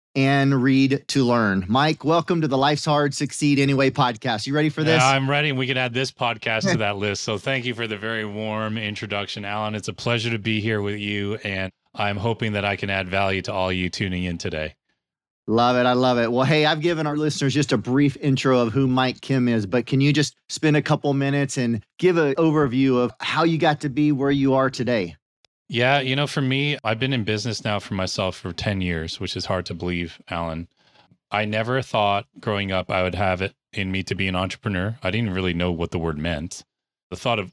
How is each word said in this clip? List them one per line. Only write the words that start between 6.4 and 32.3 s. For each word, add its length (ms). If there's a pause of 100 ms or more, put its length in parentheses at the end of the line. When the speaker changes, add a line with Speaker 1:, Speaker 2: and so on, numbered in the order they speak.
Speaker 2:
to 60
Speaker 1:
<laughs> 0
Speaker 2:
that 200
list. 260
So 160
thank 260
you 80
for 140
the 100
very 260
warm 540
introduction, 640
Alan. 300
It's 160
a 40
pleasure 360
to 100
be 220
here 200
with 180
you, 440
and 280 (240)
I'm 200
hoping 380
that 100
I 120
can 160
add 180
value 320
to 100
all 220
you 160
tuning 340
in 140
today. 380 (720)
Speaker 1:
Love 300
it. 100
I 60
love 280
it. 120
Well, 140
hey, 200
I've 140
given 260
our 120
listeners 360
just 200
a 40
brief 440
intro 380
of 120
who 160
Mike 320
Kim 300
is, 160
but 200
can 140
you 140
just 240 (100)
spend 300
a 40
couple 320
minutes 440
and 260 (160)
give 160
an 200
overview 600
of 220
how 240
you 140
got 240
to 80
be 240
where 180
you 220
are 160
today? 480 (500)
Speaker 2:
Yeah, 320
you 160
know, 120
for 120
me, 460
I've 120
been 140
in 140
business 400
now 140
for 140
myself 440
for 160
ten 260
years, 400
which 160
is 120
hard 180
to 80
believe, 440 (120)
Alan. 400 (600)
I 140
never 380
thought 440 (140)